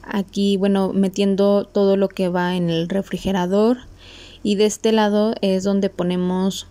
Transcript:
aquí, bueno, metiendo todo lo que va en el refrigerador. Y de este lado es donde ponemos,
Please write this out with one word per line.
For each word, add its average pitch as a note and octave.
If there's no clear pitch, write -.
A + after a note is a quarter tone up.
aquí, G3+
bueno, G3
metiendo G3
todo G3
lo G3
que F#3+
va F3+
en E3+
el E3
refrigerador. G3
Y G#3
de G#3
este G#3
lado G#3+
es F#3+
donde G3
ponemos, F3+